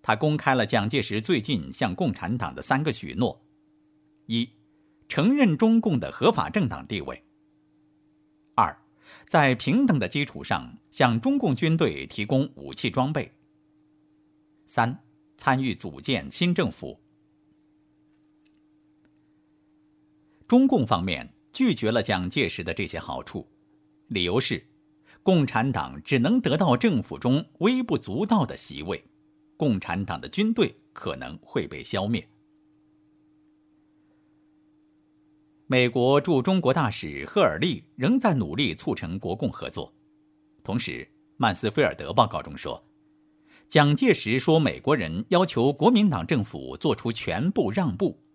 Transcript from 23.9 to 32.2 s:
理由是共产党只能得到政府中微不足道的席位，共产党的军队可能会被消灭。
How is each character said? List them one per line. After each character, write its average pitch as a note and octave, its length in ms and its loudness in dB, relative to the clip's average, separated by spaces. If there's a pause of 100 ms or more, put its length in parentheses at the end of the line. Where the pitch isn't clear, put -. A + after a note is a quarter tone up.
理 G2 160 -2
由 F2+ 160 0
是 - 280 -4 (560)
共 E3+ 240 4
产 B2 240 -2
党 C#2+ 320 -6
只 C3+ 160 2
能 G#3+ 220 4
得 D3 160 0
到 D#3 180 4
政 C#3 260 2
府 - 160 -10
中 C3 280 0 (140)
微 B3+ 220 2
不 A3+ 160 -2
足 C#3 280 -4
道 G3+ 200 2
的 C2 120 -12
席 C#2 260 -10
位， F2+ 200 -6 (540)
共 A#2+ 220 0
产 F#2 240 -4
党 C#3 160 -6
的 - 100 -12
军 G#3+ 240 0
队 G#3+ 220 0 (160)
可 - 240 -8
能 C2 260 -12
会 - 260 -6
被 - 160 -14
消 G2 220 -4
灭。 A2 220 -4 (3500)